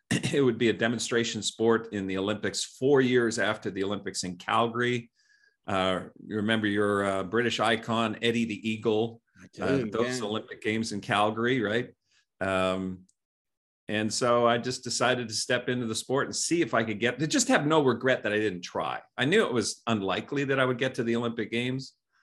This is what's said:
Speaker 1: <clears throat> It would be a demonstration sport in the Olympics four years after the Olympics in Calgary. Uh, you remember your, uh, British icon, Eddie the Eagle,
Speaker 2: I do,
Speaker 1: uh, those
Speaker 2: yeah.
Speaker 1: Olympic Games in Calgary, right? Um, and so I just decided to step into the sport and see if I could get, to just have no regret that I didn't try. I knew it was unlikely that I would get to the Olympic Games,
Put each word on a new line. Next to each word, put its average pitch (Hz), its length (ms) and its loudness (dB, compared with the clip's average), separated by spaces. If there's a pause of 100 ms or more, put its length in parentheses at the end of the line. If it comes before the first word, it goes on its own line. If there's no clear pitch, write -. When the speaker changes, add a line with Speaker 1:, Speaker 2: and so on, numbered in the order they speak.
(120)
Speaker 1:
<clears throat> - 220 0
It 147 80 4
would 120 160 4
be 117 120 4
a 101 40 4
demonstration 113 680 -2
sport 113 520 0
in 98 120 -4
the 95 120 -2
Olympics 101 460 -2
four 135 380 4
years 120 380 2
after 104 320 -2
the 95 120 -4
Olympics 98 400 -4
in 90 120 -6
Calgary. 117 760 0 (580)
Uh, 92 340 0 (260)
you 98 80 -6
remember 107 320 0
your, 101 380 2
uh, 95 180 0
British 113 360 0
icon, 113 600 0
Eddie 117 240 2
the 110 240 -4
Eagle, 110 520 -2 (200)
Speaker 2:
I - 120 -20
do, - 100 -8
Speaker 1:
uh, 127 280 0
those 120 280 -2
Speaker 2:
yeah. 107 60 -4
Speaker 1:
Olympic 107 360 -6
Games 110 300 -2
in 101 100 -6
Calgary, 110 600 2
right? 107 280 -2 (520)
Um, 92 580 0 (880)
and 107 260 0
so 120 340 4
I 117 100 4
just 123 260 -4
decided 123 440 0
to 107 60 -10
step 120 340 -2
into 123 180 -2
the 110 100 -4
sport 131 320 -2
and - 80 -8
see 170 260 0
if 123 120 0
I 113 100 2
could 107 160 -4
get, 123 200 0
to 156 80 -2
just 262 220 2
have 180 160 4
no 156 180 4
regret 127 400 2
that 104 80 -2
I 107 60 2
didn't 92 260 -2
try. 78 360 -6 (180)
I 123 80 0
knew 196 200 4
it - 80 -2
was - 340 -2
unlikely 110 580 0
that 135 140 0
I 131 60 4
would 127 120 0
get 131 180 -2
to 123 80 -2
the 117 120 0
Olympic 117 360 -2
Games, 127 420 -4 (300)